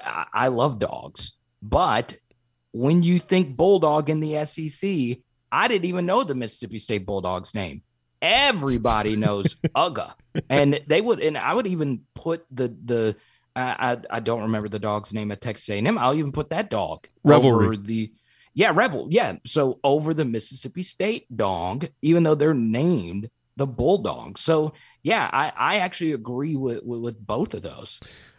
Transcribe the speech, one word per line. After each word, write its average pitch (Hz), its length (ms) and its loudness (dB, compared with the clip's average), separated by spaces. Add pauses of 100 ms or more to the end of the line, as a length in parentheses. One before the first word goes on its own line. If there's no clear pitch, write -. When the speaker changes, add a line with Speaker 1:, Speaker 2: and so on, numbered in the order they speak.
Speaker 1:
I, - 400 -2
I 131 40 4
love 127 300 2
dogs, - 540 -6 (300)
but 120 540 0 (560)
when 147 300 4
you 175 160 4
think 170 380 0
Bulldog 156 540 4
in 156 100 0
the 151 160 -4
S 151 220 -6
E 156 100 -6
C, 143 540 -2 (300)
I 190 160 2
didn't 190 180 0
even 180 200 -2
know 214 180 2
the 147 100 -4
Mississippi 113 440 -8
State 104 260 -4
Bulldog's 92 500 -4
name. 82 280 -8 (400)
Everybody 131 920 2
knows 104 380 0
Speaker 2:
<laughs> - 220 -4
Speaker 1:
Uga. 156 360 -2 (360)
And 143 380 4
they 156 140 4
would, 233 200 0
and 151 180 0
I 151 160 -2
would 233 120 0
even 156 360 -2 (120)
put 165 360 -6
the, 127 180 -2 (160)
the, 113 320 0 (400)
I, 127 360 -2
I, 113 240 -6
I 117 40 -4
don't 113 220 -2
remember 107 260 -2
the 104 100 -6
dog's 104 340 -4
name 107 200 -6
at 101 80 -10
Texas - 300 -10
A 101 80 -4
and 110 100 2
M. 233 100 0
I'll 131 160 2
even 147 180 -2
put 147 180 -6
that 196 200 -4
dog 80 380 -6 (160)
Speaker 2:
Revelry. 127 420 8
Speaker 1:
over 110 100 0
the, 110 360 -6 (420)
yeah, 185 200 4
Revel. 170 360 2
Yeah. 156 260 2 (100)
So 139 360 0
over 151 320 2
the 156 100 0
Mississippi 127 580 -6
State 196 520 -4
dog, 98 540 -2 (140)
even 165 200 4
though 156 120 4
they're 151 200 2
named 113 760 0 (260)
the 139 100 -2
Bulldog. 123 720 -2
So, 156 360 0 (280)
yeah, 185 300 0
I, 143 240 0
I 165 220 0
actually 180 340 -2
agree 127 440 -4
with, 131 280 -4
with, 120 160 -6
with 113 260 -8
both 131 280 -2
of - 80 -10
those. - 360 -14 (400)